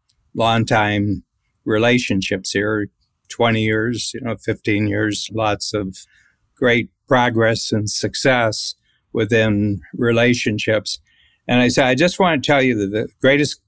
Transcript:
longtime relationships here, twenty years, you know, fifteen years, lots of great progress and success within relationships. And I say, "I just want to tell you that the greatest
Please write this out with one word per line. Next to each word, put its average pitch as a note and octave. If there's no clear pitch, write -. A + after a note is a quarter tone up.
longtime G#2+
relationships A2
here, G#2
twenty A2+
years, A2
you A#2
know, A2+
fifteen G#2
years, G#2
lots G#2+
of G2
great A#2+
progress A2+
and G#2+
success A#2
within G#2+
relationships. A#2
And B2
I B2
say, C#3
"I B2+
just F3
want E3
to -
tell C#3+
you B2+
that G2+
the G#2+
greatest C#3+